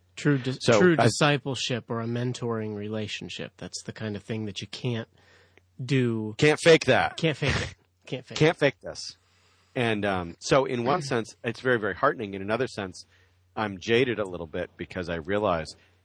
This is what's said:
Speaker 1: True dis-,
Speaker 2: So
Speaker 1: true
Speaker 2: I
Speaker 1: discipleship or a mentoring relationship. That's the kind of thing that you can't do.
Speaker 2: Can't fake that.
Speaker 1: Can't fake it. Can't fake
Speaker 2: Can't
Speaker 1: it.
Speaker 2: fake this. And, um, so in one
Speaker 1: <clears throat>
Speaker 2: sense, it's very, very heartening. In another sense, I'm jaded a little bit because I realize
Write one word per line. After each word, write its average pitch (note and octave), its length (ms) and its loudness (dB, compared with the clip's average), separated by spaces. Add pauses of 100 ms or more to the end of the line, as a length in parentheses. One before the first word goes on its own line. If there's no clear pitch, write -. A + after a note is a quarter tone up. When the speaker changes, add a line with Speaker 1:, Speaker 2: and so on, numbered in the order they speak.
(160)
Speaker 1:
True D3 220 2
dis-, B2+ 220 -6
Speaker 2:
So A2+ 200 6
Speaker 1:
true F3 180 6
Speaker 2:
I A#2 60 4
Speaker 1:
discipleship C3+ 840 0
or A#2 120 -4
a A2+ 60 -6
mentoring A#2 680 -4
relationship. G#2 840 -8
That's - 260 -12
the - 80 -10
kind G#2+ 240 -6
of G2 60 -10
thing A2 240 -6
that G2+ 140 -10
you G#2+ 60 -10
can't A#2 420 -6 (760)
do. A#2 540 0
Speaker 2:
Can't D3+ 220 6
fake D#3+ 260 8
that. F#2+ 300 4
Speaker 1:
Can't D#3 200 0
fake B2+ 200 0
it. - 180 -6 (320)
Can't B2+ 200 -10
fake A2+ 120 -10
Speaker 2:
Can't D#3 180 4
Speaker 1:
it. - 40 -20
Speaker 2:
fake C#3 220 2
this. - 340 -12 (580)
And, A2+ 300 0
um, F#2 360 -2
so C#3 240 4
in A#2+ 200 -2
one C#3 180 0
Speaker 1:
<clears throat> C3+ 80 -10
Speaker 2:
sense, A2+ 340 -4
it's A#2+ 160 -6
very, B2 180 2
very G2 160 -2
heartening. B2 400 -2
In G2 80 -8
another A2+ 240 0
sense, G2 380 -10 (520)
I'm G#2 220 -4
jaded A2+ 400 2
a G#2+ 60 -2
little F2 220 -8
bit F2 300 -6
because F2+ 340 -8
I E2+ 60 -2
realize F2 580 -2 (300)